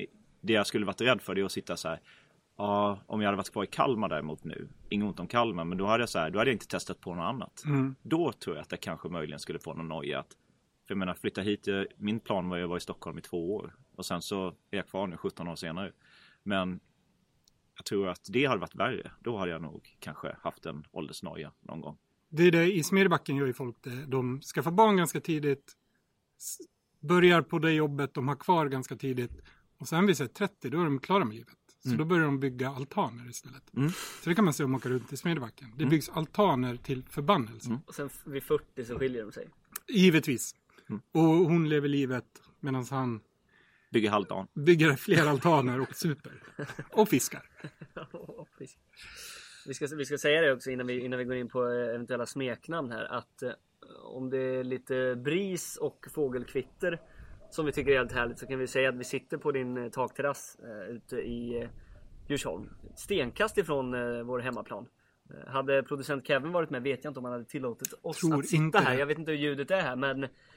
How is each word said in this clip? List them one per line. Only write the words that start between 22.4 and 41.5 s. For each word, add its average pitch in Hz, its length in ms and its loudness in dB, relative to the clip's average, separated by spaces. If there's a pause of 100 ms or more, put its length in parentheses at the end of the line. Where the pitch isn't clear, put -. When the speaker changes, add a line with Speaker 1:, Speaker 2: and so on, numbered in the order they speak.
Speaker 2:
är 180 80 10
det, 165 220 6
i 175 100 0
Smedjebacken 175 540 4
gör 139 100 2
ju 127 60 0
folk 123 300 -8
det. 131 240 -10
De 131 340 -2
skaffar 160 300 -2
barn 202 260 6
ganska 165 240 2
tidigt, 147 520 -2 (640)
s-, - 200 -12 (420)
börjar 175 420 8
på - 160 -2
det 160 140 4
jobbet 143 420 2
de 135 140 -2
har 143 80 0
kvar 160 300 4
ganska 131 300 -4
tidigt. 123 360 -4 (460)
Och 131 100 -12
sen 170 180 4
vid 180 100 6
sig 131 120 -2
trettio, - 420 -4
då 156 100 0
är 175 40 4
de 143 160 2
klara 185 240 2
med 107 100 -4
livet. 117 200 -18 (280)
Så 131 60 -6
Speaker 1:
Mm. 120 100 2
Speaker 2:
då 156 60 2
börjar 165 200 4
de 139 160 2
bygga 131 280 -2
altaner 135 600 -4
istället. - 460 -16
Speaker 1:
Mm. 143 140 2
Speaker 2:
Så - 380 -8
det 175 60 4
kan 214 100 6
man 151 100 6
se 151 100 0
om 131 60 2
man 131 80 0
åker 123 120 -4
runt 123 220 -2
i 139 40 -8
Smedjebacken. 135 600 -4
Det 147 60 -4
Speaker 1:
Mm. 131 80 4
Speaker 2:
byggs 151 180 4
altaner 156 680 2
till 131 280 -6
förbannelse. 127 640 0
Speaker 1:
Mm. 120 180 -4
Speaker 3:
Och - 80 -18
sen 143 120 -8
f-, - 200 -14
vid 135 160 -6
fyrtio - 420 -2
så 117 140 -8
skiljer 127 240 -2
de 104 100 -12
sig. - 160 -14 (400)
Speaker 2:
Givetvis. 165 640 6 (340)
Speaker 1:
Mm. 104 140 -8 (100)
Speaker 2:
Och 160 100 4
hon 165 460 6